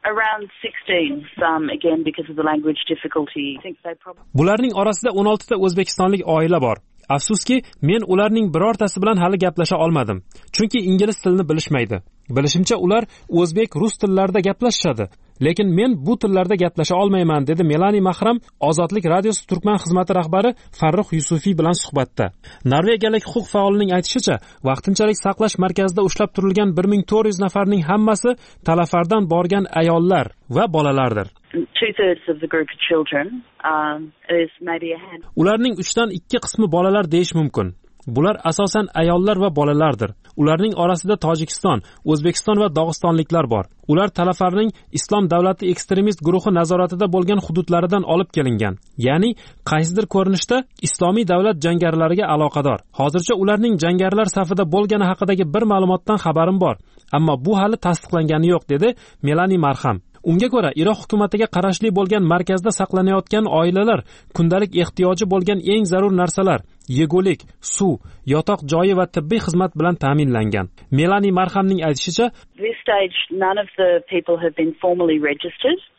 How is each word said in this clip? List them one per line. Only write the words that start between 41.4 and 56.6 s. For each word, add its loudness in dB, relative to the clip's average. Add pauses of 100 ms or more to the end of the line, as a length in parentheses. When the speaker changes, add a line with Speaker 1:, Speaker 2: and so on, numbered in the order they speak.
Speaker 2:
O'zbekiston 0
va 2 (100)
dog'istonliklar 0
bor. 0 (260)
Ular 2
Talafarning 0 (280)
Islom 0
davlati 2
ekstremist 0
guruhi 2
nazoratida 0 (100)
bo'lgan 2
hududlaridan 0 (100)
olib 0
kelingan. -2 (280)
Ya'ni 2 (420)
qaysidir 0
ko'rinishda 0 (300)
Islomiy 0
davlat 2
jangarilariga 0
aloqador. 0 (200)
Hozircha 0 (100)
ularning 2
jangarilar 0
safida 0 (120)
bo'lgani 2
haqidagi 0
bir 0
ma'lumotdan 2
xabarim 2